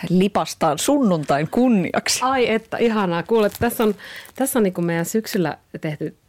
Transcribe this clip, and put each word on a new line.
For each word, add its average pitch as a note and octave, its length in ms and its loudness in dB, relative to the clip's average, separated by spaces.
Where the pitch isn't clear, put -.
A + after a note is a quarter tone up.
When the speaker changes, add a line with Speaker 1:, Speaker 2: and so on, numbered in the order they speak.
Speaker 1:
lipastaan E3+ 680 0
sunnuntain E3 720 2
kunniaksi? A#3+ 720 0
Speaker 2:
Ai B3+ 280 2
että, A3 260 -4
ihanaa. G#3 460 0
Kuule, G#3+ 280 2
tässä A#3 240 0
on, G#3 100 2
tässä C4 240 -2
on A3 40 4
niinku F#3 200 0
meidän E3+ 220 0
syksyllä F#3 540 -2
tehty D3+ 360 -8